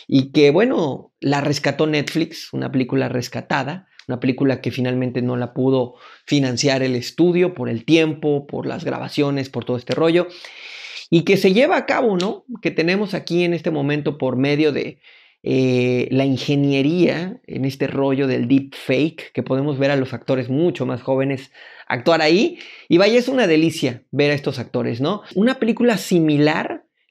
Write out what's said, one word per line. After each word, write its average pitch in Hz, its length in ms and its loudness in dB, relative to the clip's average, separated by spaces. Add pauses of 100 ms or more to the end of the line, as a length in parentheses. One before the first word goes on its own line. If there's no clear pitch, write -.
y 135 260 2
que, 147 180 8
bueno, 180 680 0
la 143 200 0
rescató 143 460 0
Netflix, - 680 -4
una 131 200 -6
película 131 360 -2
rescatada, 131 800 -6 (220)
una 127 100 -6
película 131 420 0
que 120 120 -4
finalmente 127 500 -2
no 123 140 -2
la 123 180 -6
pudo 131 400 0 (320)
financiar 135 560 0
el 127 140 0
estudio 175 580 0
por 123 140 -6
el 117 160 -6
tiempo, 151 640 2
por 131 180 -8
las 123 180 -8
grabaciones, 135 680 -2
por 120 140 -8
todo 123 120 -2
este 131 180 -6
rollo, 170 320 2 (840)
y 165 120 4
que 190 140 2
se 190 160 4
lleva 285 240 4
a 240 100 -2
cabo, 226 300 0
¿no? 214 280 -2 (160)
Que 165 120 -2
tenemos 190 420 0
aquí 170 300 -2
en 175 100 0
este 165 160 -4
momento 147 480 -2
por 127 180 -2
medio 143 360 2
de, 135 260 -6 (460)
eh, 123 640 2
la 131 140 2
ingeniería 143 1200 0
en 127 180 -6
este 135 220 -4
rollo 135 400 0
del 123 220 -2
deepfake, 139 840 -2
que 127 120 -4
podemos 135 340 -2
ver 135 140 0
a 139 40 0
los 131 160 -2
actores 127 360 -4
mucho 151 380 0
más 127 160 -6
jóvenes 135 500 -4 (340)
actuar 160 340 2
ahí, 175 380 2 (300)
y 170 100 6
vaya, 214 180 6
es 240 120 2
una 254 180 2
delicia 156 640 0
ver 143 220 2
a - 20 0
estos 139 240 -4
actores, 120 420 -4
¿no? 190 220 -2 (140)
Una 247 240 2
película 233 380 0
similar 156 880 2 (240)